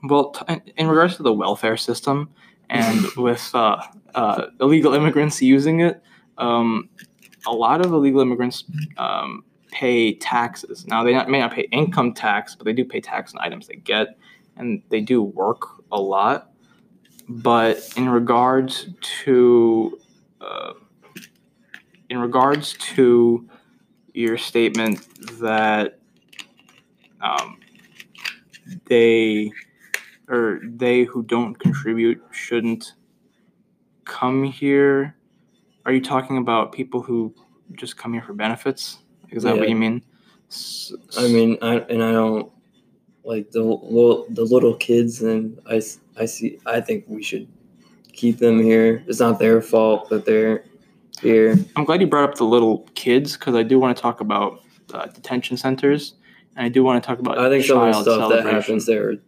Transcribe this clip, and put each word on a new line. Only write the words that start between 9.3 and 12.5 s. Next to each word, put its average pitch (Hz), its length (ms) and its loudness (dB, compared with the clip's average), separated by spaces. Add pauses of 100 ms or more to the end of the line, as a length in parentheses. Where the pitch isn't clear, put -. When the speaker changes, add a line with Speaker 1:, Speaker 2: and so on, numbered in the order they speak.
Speaker 1:
pay 117 420 0
taxes. - 760 -8
Now, 113 160 -2
they 123 100 2
not, 131 160 0
may 139 100 0
not 117 120 -2
pay - 200 -6
income 131 420 -2
tax, 104 420 -4